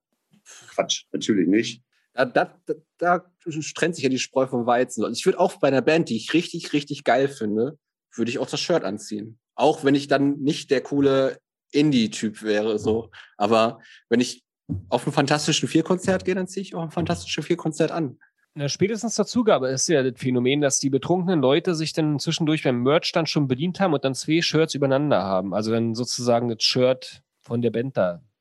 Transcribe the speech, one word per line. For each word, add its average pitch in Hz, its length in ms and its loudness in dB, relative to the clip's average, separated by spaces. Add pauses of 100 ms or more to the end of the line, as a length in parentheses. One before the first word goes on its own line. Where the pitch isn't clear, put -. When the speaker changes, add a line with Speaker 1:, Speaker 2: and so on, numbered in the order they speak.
(680)
Speaker 1:
Quatsch, - 440 -4
natürlich 90 360 0
nicht. 117 340 0 (320)
Speaker 2:
Da, 127 100 0
da, 147 400 -2
da, 156 100 -6 (220)
da 175 280 0 (500)
trennt 165 200 0
sich 135 100 -4
ja 135 40 2
die 131 100 0
Spreu 131 280 -2
vom 123 180 -4
Weizen. 120 400 0
Und 104 80 -2
ich - 140 -6
würd 185 100 4
auch 185 200 2
bei 147 120 2
einer 135 140 2
Band, 156 260 2
die 117 80 -2
ich - 160 -6
richtig, 165 400 -2
richtig 147 320 -4
geil 131 240 2
finde, 113 500 -4 (360)
würde 117 160 -2
ich - 80 -6
auch 123 100 -4
das - 120 -6
Shirt - 240 0
anziehen. 107 540 -8 (160)
Auch 151 300 2
wenn 139 100 4
ich 139 140 0
dann 143 300 2
nicht 143 320 -2
der 127 100 4
coole 135 580 2 (340)
Indie-Typ 117 680 2
wäre, 107 360 0
so. 110 320 -2 (260)
Aber 110 440 2 (280)
wenn 117 120 4
ich - 240 -4 (440)
auf - 180 0
ein 143 60 -2
Fantastischen 147 560 0
Vier-Konzert 185 560 0
gehe, 185 100 -2
dann 185 140 -4
ziehe 196 140 -10
ich 190 120 -14
auch 170 80 -6
ein 156 80 -8
Fantastischen 170 520 -4
Vier-Konzert 165 480 -2
an. 151 280 -6 (360)
Speaker 3:
Na, 143 160 -4
spätestens 214 440 -2
zur 208 120 0
Zugabe 185 420 2
ist 131 200 -2
ja 147 140 4
das 127 160 -2
Phänomen, 131 440 2
dass 135 160 2
die 143 100 -2
betrunkenen 170 520 0
Leute 165 340 2
sich 156 180 -4
dann 151 260 0
zwischendurch 156 440 0
beim 123 200 0
Merch-Stand 156 460 2
schon 147 200 0
bedient 156 320 -2
haben 185 120 2
und 139 140 0
dann 135 80 0
zwei 156 260 -2
Shirts 160 340 0
übereinander 135 480 2
haben. 95 300 -2
Also 110 180 -2
dann 113 240 0
sozusagen 120 540 -2
das 113 140 -4
Shirt 127 580 0 (220)
von 120 180 -4
der 117 100 0
Band 120 280 -4
da. 90 240 -2 (180)